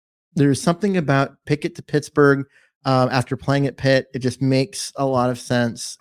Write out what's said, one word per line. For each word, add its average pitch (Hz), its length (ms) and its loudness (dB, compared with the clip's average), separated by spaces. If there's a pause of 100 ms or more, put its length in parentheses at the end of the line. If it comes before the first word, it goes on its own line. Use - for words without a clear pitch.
(340)
there's 143 260 4
something 185 360 2
about 139 400 2 (100)
Pickett 151 300 -2
to - 60 -16
Pittsburgh, 143 640 -6 (400)
um, 131 260 2
after 127 260 -2
playing 139 300 0
at - 100 -6
Pitt. 135 380 2
It 135 40 -6
just 123 240 -4
makes 131 540 -2
a 139 100 -2
lot 127 240 0
of 120 80 -6
sense, 120 640 -4